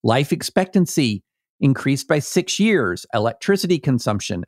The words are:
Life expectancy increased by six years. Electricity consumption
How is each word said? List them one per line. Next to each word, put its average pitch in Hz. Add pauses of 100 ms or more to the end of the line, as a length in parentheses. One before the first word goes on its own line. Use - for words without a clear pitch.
Life 127
expectancy 165 (380)
increased 135
by 151
six -
years. 151
Electricity 170
consumption 104